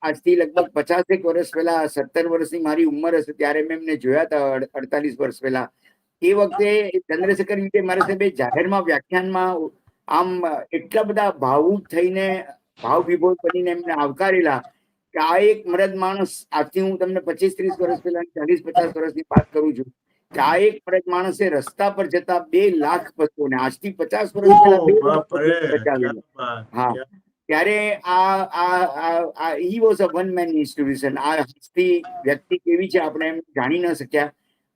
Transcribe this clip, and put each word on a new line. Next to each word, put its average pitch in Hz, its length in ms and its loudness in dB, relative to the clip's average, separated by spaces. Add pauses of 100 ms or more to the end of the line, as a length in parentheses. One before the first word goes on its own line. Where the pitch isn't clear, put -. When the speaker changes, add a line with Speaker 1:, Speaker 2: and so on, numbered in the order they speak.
Speaker 1:
આજથી 160 340 2
લગભગ 170 340 0
પચાસેક 180 540 0
વર્ષ 170 300 0
પહેલા, 165 320 0
સત્તર 151 400 -2
વર્ષની 165 340 -2
મારી 160 240 0
ઉંમર 160 320 0
હશે 151 160 -2
ત્યારે 147 300 -2
મેં 160 160 -6
એમને 160 180 -4
જોયા 127 260 0
હતા, 147 300 0
અડ-, 131 220 -4
અડતાલીસ 139 460 -4
વર્ષ 127 220 -4
પહેલા. 127 300 -4 (500)
એ 180 100 4
વખતે 202 580 2
ચંદ્રશેખર 190 680 -2
વિજય 196 240 0
મારા 185 200 -2
સાહેબે 196 300 0
જાહેરમાં 175 540 -2
વ્યાખ્યાનમાં 185 720 -2 (520)
આમ 180 340 0 (300)
એટલા 190 300 -2
બધા 208 280 0
ભાવુક 143 580 0
થઈને, 185 560 -2 (380)
ભાવ 151 240 0
વિભોર 175 260 2
બનીને 175 380 -2
એમને 170 220 -6
આવકારેલા 147 720 0 (500)
કે 170 60 -6
આ 160 180 2
એક 208 300 2
મરદ 190 280 0
માણસ, 190 580 -4
આજથી 151 280 -2
હું 190 180 -2
તમને 185 220 -2
પચીસ - 360 -2
ત્રીસ - 240 -2
વર્ષ 175 220 -2
પહેલા, 175 180 -4
ચાલીસ 170 440 -2
પચાસ 165 320 -2
વર્ષની 160 260 -6
વાત - 300 0
કરું 151 220 0
છું, 131 100 -8 (500)
કે 151 60 -2
આ 151 160 2
એક 208 320 2
મરદ 185 200 2
માણસે 185 400 -2
રસ્તા 160 420 -2
પર 196 160 -2
જતા 175 320 0
બે 185 320 2
લાખ 160 460 0
પશુઓને, 147 400 -2
આજથી 131 360 -4
પચાસ 202 440 -4
વર્ષ 202 120 4
પહેલા 202 280 10
Speaker 2:
ઓહ, - 100 2
Speaker 1:
બે 392 60 8
લાખ 427 120 6
Speaker 2:
બાપ - 320 0
રે, 156 140 2
Speaker 1:
પશુઓને 143 280 0
બચાવેલા. 123 340 0
Speaker 2:
ક્યાં 120 440 -10
વાત, 107 180 -16
Speaker 1:
હા. 123 180 0
Speaker 2:
ક્યાં - 300 -12 (240)
Speaker 1:
ત્યારે 208 480 0
આ, 190 500 2
આ, 180 400 0
આ, 165 460 -2
આ, 160 260 -4
he 185 240 -4
was 214 220 4
a 170 200 0
one 185 120 -4
man 175 140 -2
institution. 139 720 -2
આ 151 220 0
હસ્તી 175 600 -2 (220)
વ્યક્તિ 143 320 -2
કેવી 175 320 0
છે 185 100 0
આપણે 160 300 -2
એમ 160 120 -6
જાણી 143 380 -2
ન 175 140 -2
શક્યા, 147 400 -4 (440)